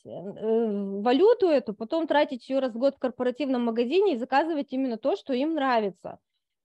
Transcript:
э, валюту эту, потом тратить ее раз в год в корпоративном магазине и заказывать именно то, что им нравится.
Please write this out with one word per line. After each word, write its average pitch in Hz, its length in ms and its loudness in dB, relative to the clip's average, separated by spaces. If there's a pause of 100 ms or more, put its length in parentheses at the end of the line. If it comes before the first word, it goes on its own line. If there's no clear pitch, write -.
э, 202 960 -2
валюту 359 460 4
эту, 262 260 0
потом 320 320 -4
тратить 294 440 0
ее 269 100 0
раз 254 140 -2
в 226 40 -10
год 277 200 0
в - 20 -20
корпоративном 247 680 -2
магазине 254 480 2
и 233 40 -2
заказывать 285 560 -2
именно 254 240 -2
то, 302 180 -2
что - 180 -6
им 294 220 -2
нравится. 233 640 -2 (460)